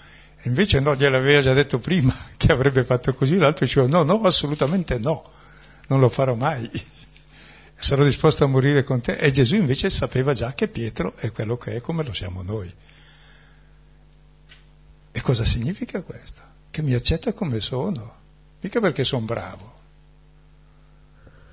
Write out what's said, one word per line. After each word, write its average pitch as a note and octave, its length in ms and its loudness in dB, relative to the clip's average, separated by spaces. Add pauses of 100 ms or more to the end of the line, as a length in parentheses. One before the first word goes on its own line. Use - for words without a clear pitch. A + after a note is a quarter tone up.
(360)
E - 120 -8
invece C#3+ 320 2
no, C#3+ 140 2
gliel'aveva C#3 460 4
già C3 140 2
detto C#3 240 2
prima C3+ 360 2 (100)
<laughs> - 120 -20
che - 160 4
avrebbe B2+ 320 4
fatto - 300 0
così, C#3+ 220 0
l'altro D3+ 280 4
diceva: B2+ 240 2
"No, E3+ 160 4
no, G3 180 2
assolutamente D3+ 760 0
no, C#3 260 -4 (640)
non C3+ 100 2
lo C3 100 6
farò C3 260 0
mai. B2 360 -4
<laughs> - 1080 -18
Sarò C#3+ 260 2
disposto D3 400 2
a C#3 40 2
morire C3+ 360 2
con B2+ 160 -2
te." - 160 -4
E C#3+ 160 0
Gesù C3 240 2
invece C#3 320 0
sapeva C3 460 0
già A#2 200 -6
che G#3+ 140 -2
Pietro B2+ 480 -6
è - 160 -6
quello A2+ 240 -6
che G#2+ 200 -10
è, A#2+ 40 -6
come E3 240 -6
lo A#2 80 -8
siamo F#2 300 -10
noi. F#2 300 -8 (2500)
E - 120 -10
cosa A#2 240 0
significa E3+ 560 -4
questo? - 400 -18 (280)
Che D#3 120 -6
mi C3+ 100 0
accetta D3+ 400 -2
come B2+ 280 -6
sono, C3+ 540 -8 (460)
mica A#3 200 -4
perché D3 240 0
son A#2 200 -2
bravo. G2+ 520 -10 (1800)